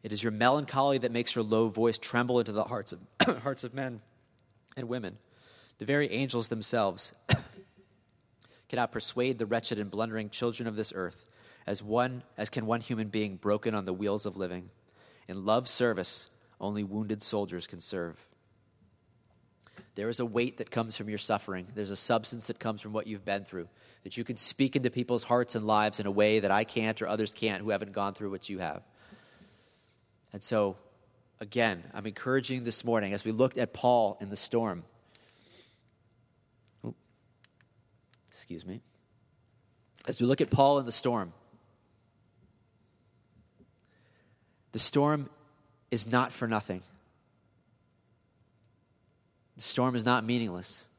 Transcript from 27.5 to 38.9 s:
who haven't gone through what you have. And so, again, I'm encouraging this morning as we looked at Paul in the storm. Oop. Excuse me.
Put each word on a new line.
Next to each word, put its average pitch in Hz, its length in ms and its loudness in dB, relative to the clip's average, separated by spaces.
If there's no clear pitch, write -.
who 110 80 -4
haven't 98 220 -2
gone 101 220 -2
through 101 160 -6
what 98 180 -8
you 95 120 -6
have. 87 220 -6
And 101 100 -10
so, 104 340 2
again, 107 420 2
I'm 107 140 -8
encouraging 127 580 -2
this 117 200 -2
morning 107 280 2
as 101 120 -4
we 110 80 -2
looked 123 260 2
at 120 140 -2
Paul 117 480 4
in 101 100 -8
the 104 60 -6
storm. 107 480 -2
Oop. - 80 -10
Excuse 85 340 -14
me. 95 160 -10